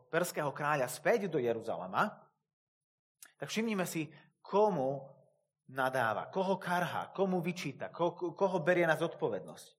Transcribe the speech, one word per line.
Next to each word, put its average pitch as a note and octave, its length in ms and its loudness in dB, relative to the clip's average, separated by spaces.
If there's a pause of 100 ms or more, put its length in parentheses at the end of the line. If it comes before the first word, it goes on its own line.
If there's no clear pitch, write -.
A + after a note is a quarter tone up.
(120)
perského D#3+ 400 0
kráľa D3 340 0
späť G3+ 460 2
do D3 80 2
Jeruzalema, A2+ 720 0 (1200)
tak D3 140 -10
všimnime G#3 400 -2
si, D#3 180 -4 (380)
komu D3+ 580 2 (680)
nadáva, C3 580 2
koho F#3+ 300 0
karhá, F3 500 -2
komu F#3 320 0
vyčíta, D3+ 480 -6
ko-, F3 240 -2
ko-, E3+ 220 -6
koho F#3+ 260 2
berie F3 220 6
na D#3+ 100 4
zodpovednosť. G#2+ 720 -4 (120)